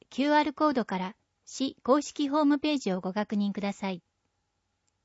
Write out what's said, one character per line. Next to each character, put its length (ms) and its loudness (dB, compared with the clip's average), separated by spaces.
キ 140 -2
ュ 80 2
ー 40 6
ア 40 6
ー 40 4
ル 80 -4
コ 180 2
ー 20 0
ド 120 0
か 140 -4
ら 180 -8
市 380 -6
公 180 4
式 260 -4
ホ 140 0
ー 20 4
ム 140 4
ペ 160 0
ー 40 0
ジ 140 -2
を 80 -2
ご 120 -4
確 240 -2
認 160 0
く 80 -8
だ 120 -4
さ 180 -6
い。 120 -8